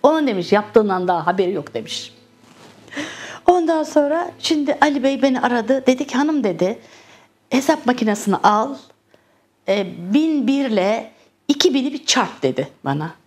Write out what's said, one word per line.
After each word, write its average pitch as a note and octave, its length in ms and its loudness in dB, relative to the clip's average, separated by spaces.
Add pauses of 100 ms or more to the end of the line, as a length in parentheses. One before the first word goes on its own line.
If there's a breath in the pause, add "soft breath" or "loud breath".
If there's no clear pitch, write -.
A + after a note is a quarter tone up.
"Onun," D4+ 240 4
demiş, F#3 240 -2
"yaptığından G3+ 560 2
daha E3+ 200 0
haberi F#3+ 240 0
yok," E3+ 220 -8
demiş. - 400 -10 (1300 loud breath)
Ondan E4 360 4
sonra D4+ 560 0
şimdi D4 420 0
Ali C#4+ 220 2
Bey C4+ 180 0
beni C4 200 2
aradı. B3 440 0
Dedi B3+ 220 2
ki, B3 100 -4
"Hanım," D4 260 0
dedi, F#3 360 -2 (680 loud breath)
"hesap D4 360 0
makinesini G#3+ 500 0
al, A3 400 2 (920 soft breath)
e, G3 200 0 (260)
bin D4+ 340 2
bir C#4 220 0
ile G#3 420 0 (360 soft breath)
iki C#4+ 260 2
bini C4+ 200 -2
bir C#4+ 120 -12
çarp," - 380 -2
dedi C3 240 -2 (180)
bana. D3+ 260 -4 (160)